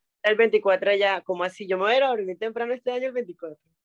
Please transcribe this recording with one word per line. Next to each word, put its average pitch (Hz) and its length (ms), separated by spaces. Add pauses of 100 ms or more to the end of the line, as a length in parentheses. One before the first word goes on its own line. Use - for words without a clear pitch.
(220)
el 214 140
veinticuatro 202 580
ya, 196 280
¿cómo 180 220
así? 185 240
Yo 185 80
me 185 80
voy 214 80
a 247 60
ir 269 60
a 269 40
dormir 190 300
temprano 233 340
este 247 200
año 247 160
el 254 40
veinticuatro. 175 460 (260)